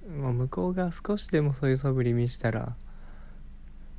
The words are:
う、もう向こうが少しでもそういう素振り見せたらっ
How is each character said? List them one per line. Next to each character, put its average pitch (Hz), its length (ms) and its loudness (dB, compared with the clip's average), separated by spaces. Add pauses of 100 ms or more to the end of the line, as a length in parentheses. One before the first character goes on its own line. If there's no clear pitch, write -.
う、 - 20 -12
も 139 220 -2
う - 20 2
向 127 160 2
こ 180 200 0
う 180 40 2
が 180 180 2
少 208 260 -2
し - 100 -6
で 156 140 6
も 143 120 4
そ 139 140 0
う - 20 6
い 131 40 8
う 131 40 4
素 131 160 2
振 127 120 4
り 120 80 4
見 120 140 4
せ 123 120 -4
た 117 120 2
ら 113 120 0
っ 120 120 -6 (1200)